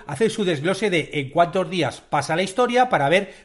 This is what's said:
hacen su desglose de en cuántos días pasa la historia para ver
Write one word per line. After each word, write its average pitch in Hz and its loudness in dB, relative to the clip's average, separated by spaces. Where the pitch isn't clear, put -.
hacen 202 0
su 214 -2
desglose 180 -2
de 165 0
en 139 -4
cuántos 170 0
días 160 -2
pasa 156 -2
la 170 0
historia 240 2
para 147 2
ver 190 2